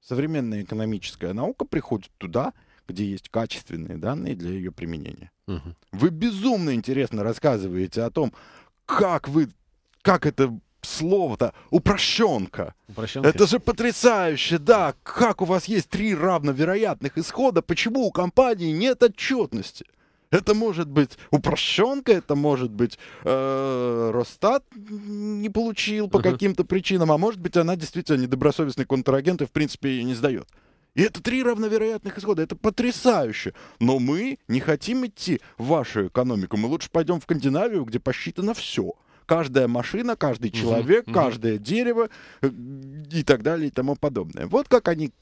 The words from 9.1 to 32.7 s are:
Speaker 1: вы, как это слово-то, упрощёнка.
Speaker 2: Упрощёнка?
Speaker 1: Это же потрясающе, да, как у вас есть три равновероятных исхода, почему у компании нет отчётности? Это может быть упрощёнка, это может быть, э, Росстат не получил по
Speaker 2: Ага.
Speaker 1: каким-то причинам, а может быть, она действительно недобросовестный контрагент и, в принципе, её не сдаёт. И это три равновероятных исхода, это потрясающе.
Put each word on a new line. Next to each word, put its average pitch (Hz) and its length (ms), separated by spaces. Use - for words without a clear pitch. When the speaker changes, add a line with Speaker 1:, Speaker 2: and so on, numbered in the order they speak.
Speaker 1:
вы, 143 200
как 185 240
это 135 320
слово-то, 156 720
упрощёнка. 165 1040
Speaker 2:
Упрощёнка? 113 400
Speaker 1:
Это 180 180
же 214 120
потрясающе, 196 1000
да, 165 340
как - 380
у 185 40
вас 180 200
есть 208 240
три 208 240
равновероятных 160 1040
исхода, 185 460
почему 226 420
у 190 60
компании 180 600
нет 240 300
отчётности? - 840
Это 196 220
может 202 360
быть 139 280
упрощёнка, 220 800
это 170 240
может 143 360
быть, 104 280
э, 131 880
Росстат 202 500
не 208 720
получил 214 600
по 196 100
Speaker 2:
Ага. 185 140
Speaker 1:
каким-то 190 320
причинам, 180 460
а 151 60
может 202 220
быть, 175 180
она 170 180
действительно 156 460
недобросовестный 131 640
контрагент 135 560
и, 147 40
в - 60
принципе, 147 380
её 127 140
не 127 100
сдаёт. 120 340
И 139 80
это 214 200
три 247 220
равновероятных 220 760
исхода, 185 240
это 160 120
потрясающе. 214 1000